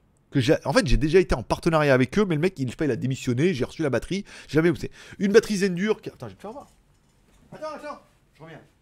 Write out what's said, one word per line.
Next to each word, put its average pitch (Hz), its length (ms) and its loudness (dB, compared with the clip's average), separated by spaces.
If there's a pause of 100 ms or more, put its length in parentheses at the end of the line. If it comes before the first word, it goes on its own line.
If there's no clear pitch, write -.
(300)
que 143 100 0
j'ai, 123 240 4
en 139 80 -2
fait, 233 140 4
j'ai 120 100 4
déjà 147 220 2
été - 160 2
en 117 80 -2
partenariat 151 520 2
avec 127 240 2
eux, 208 80 4
mais 170 80 0
le 147 60 0
mec, 185 180 -2
il, 135 80 -4
je 113 60 -6
sais - 40 -16
pas, 165 80 -4
il 139 60 0
a 151 60 -2
démissionné, 135 580 -2
j'ai 214 100 -4
reçu - 180 -8
la 143 80 -2
batterie, 160 340 -4 (240)
j'ai - 60 -6
jamais 160 160 4
où 143 60 0
c'est. - 140 -10 (280)
Une 196 140 0
batterie 214 260 4
Zen 185 160 0
Dure 208 280 -4
qui... 131 80 -12
Attends, - 160 -16
je 101 60 -14
vais 92 40 -20
te - 60 -20
faire 202 100 -14
voir. 277 140 -18 (840)
Attends, 302 220 -12
attends, 294 260 -14 (360)
je 143 60 -20
reviens. 156 180 -20 (220)